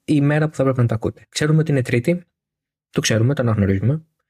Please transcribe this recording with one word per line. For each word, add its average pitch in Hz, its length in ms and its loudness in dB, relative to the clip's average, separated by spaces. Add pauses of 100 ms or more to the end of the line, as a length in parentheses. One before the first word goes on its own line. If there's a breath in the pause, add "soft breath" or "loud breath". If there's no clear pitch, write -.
η 151 180 2
μέρα 151 280 2
που 156 60 -14
θα 139 80 -2
πρέπει 131 160 0
να 120 60 2
το 117 100 -2
ακούτε. - 340 -8
Ξέρουμε 156 300 0
ότι 156 120 0
είναι 135 100 2
Τρίτη. 147 420 -2 (680)
Το - 120 -4
ξέρουμε, 117 320 0
το 143 80 -2
αναγνωρίζουμε. 107 600 0 (280)